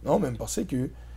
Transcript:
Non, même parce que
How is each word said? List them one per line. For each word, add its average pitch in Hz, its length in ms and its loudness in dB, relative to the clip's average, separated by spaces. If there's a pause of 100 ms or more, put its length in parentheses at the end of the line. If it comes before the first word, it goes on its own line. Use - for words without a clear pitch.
Non, 165 140 6
même 127 180 2
parce 113 280 -2
que 127 260 0 (260)